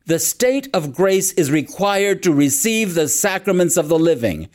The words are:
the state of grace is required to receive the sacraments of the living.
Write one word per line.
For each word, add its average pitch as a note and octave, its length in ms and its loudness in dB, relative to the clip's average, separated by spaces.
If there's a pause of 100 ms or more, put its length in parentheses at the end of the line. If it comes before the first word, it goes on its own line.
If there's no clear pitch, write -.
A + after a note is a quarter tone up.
the D#3+ 140 -2
state C4 560 -2
of D3+ 180 -4
grace F#3+ 420 0
is D3+ 180 0
required G3 720 -2
to F3 80 4
receive F3+ 640 0
the D#3+ 120 0
sacraments F#3 720 0
of D#3 120 0
the E3 100 2
living. A2+ 560 0